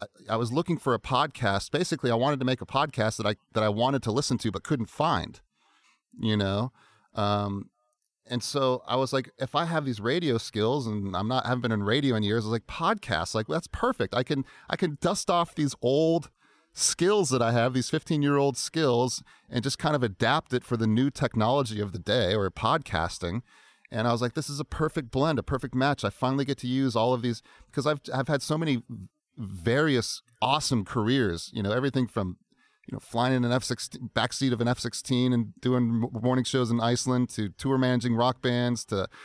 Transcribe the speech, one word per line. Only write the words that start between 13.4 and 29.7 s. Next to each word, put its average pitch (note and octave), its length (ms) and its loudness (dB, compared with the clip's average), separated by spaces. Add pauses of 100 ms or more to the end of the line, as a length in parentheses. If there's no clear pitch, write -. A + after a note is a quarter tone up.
that's D#3 180 -2
perfect. - 480 -2
I A#2+ 80 2
can, C3+ 240 -2 (240)
I - 60 0
can D3+ 260 0
dust F3+ 260 0
off E3+ 260 0
these D3 280 0
old D#3 480 2 (440)
skills F#3 540 2
that B2 140 2
I A#2 100 4
have, B2 220 2
these B2+ 160 0
fifteen-year-old C#3+ 640 2
skills, B2+ 640 0 (280)
and A#2+ 120 -2
just C3 160 -4
kind D3+ 160 2
of C3 80 2
adapt A#2+ 520 0
it B2 100 0
for A#2+ 140 -2
the A2+ 80 2
new A#2+ 240 4
technology A2+ 720 0
of G2+ 120 -4
the F2 60 -8
day G2+ 360 2
or G2+ 160 0
podcasting." G#2 920 -2 (480)
And A2+ 180 -2
I A#2+ 40 2
was A#2+ 100 0
like, A#2+ 120 -2
"This D#3 140 -4
is C#3+ 120 -8
a D3+ 40 -6
perfect D#3 460 -4
blend, C#3+ 280 2
a G#2+ 40 -2
perfect C3 320 -4
match. C3 300 0
I G#2+ 40 0
finally C3 380 -2
get C3 120 -2
to - 100 -8
use C3 280 0
all A#2 160 4
of B2 100 0
these," A#2+ 200 -2 (300)
'cause C3+ 140 -2
I've, D3+ 140 0 (140)
I've C#3 140 -2
had C#3+ 120 0
so D#3 160 -2
many D3+ 260 0 (540)
various A2+ 880 0 (180)